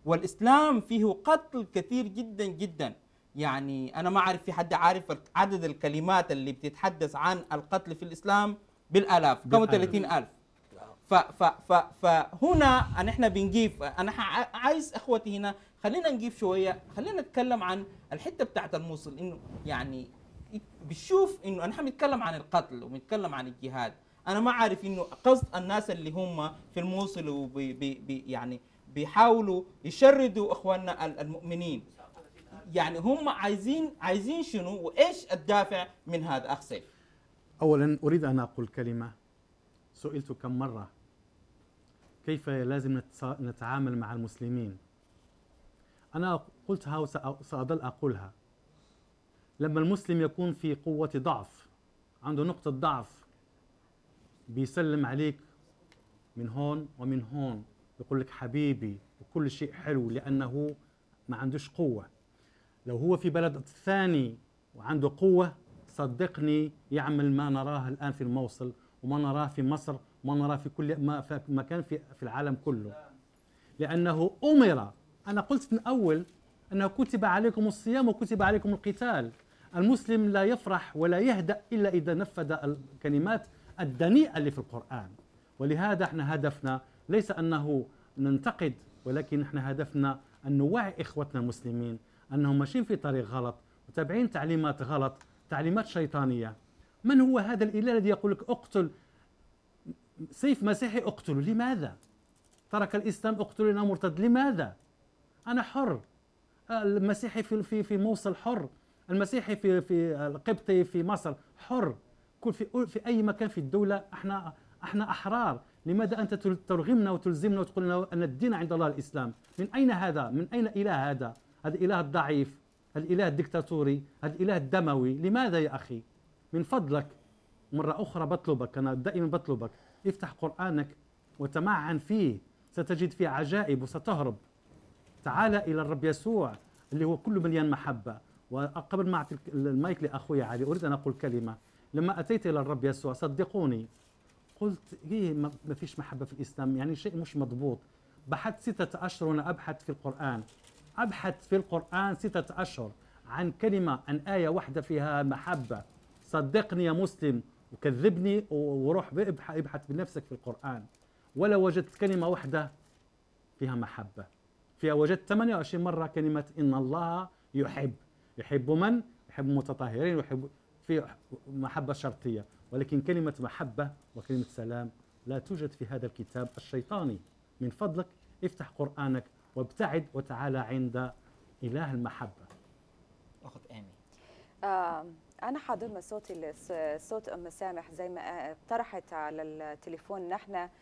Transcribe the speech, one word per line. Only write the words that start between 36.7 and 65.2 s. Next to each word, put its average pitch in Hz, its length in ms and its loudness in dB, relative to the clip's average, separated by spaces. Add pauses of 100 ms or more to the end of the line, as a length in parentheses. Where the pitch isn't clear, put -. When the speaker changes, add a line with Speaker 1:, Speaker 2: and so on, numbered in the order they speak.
Speaker 2:
أولًا 151 420 4
أريد 151 220 2
أن 131 140 2
أقول 120 280 -6
كلمة. 117 440 -6 (840)
سئلت 143 380 -8
كم 127 280 -6
مرة 113 300 -6 (1400)
كيف 156 240 -4
لازم 135 500 -2
نتص-، 139 420 -10
نتعامل 123 560 -4
مع 113 160 -6
المسلمين. 117 640 -6 (1400)
أنا 170 240 0 (280)
قلتها 156 380 -2
وسأ-، 143 360 -6
سأظل 147 400 -4
أقولها. 120 500 -4 (1300)
لما 151 200 0
المسلم 170 420 2
يكون 160 320 0
في 156 220 -2
قوة 151 400 -2
ضعف، 131 520 -4 (560)
عنده 147 200 -2
نقطة 175 280 -2
ضعف، 135 540 -4 (1200)
بيسلم 143 560 0
عليك 143 340 -2 (1000)
من 117 120 -6
هون 147 400 -4 (100)
ومن 127 240 -2 (100)
هون، 127 300 -6 (360)
يقول 135 200 -2
لك 123 100 -6
حبيبي 127 680 -2 (240)
وكل 151 300 -2
شيء 147 220 -8
حلو 135 360 -2
لأنه 135 640 -2 (540)
ما 123 80 -6
عندوش 135 320 -6
قوة. 123 360 -2 (800)
لو 123 120 -4
هو 165 200 4
في 175 120 0
بلد 160 300 0
ثاني 160 800 0 (380)
وعنده 135 420 0
قوة، 180 360 6 (340)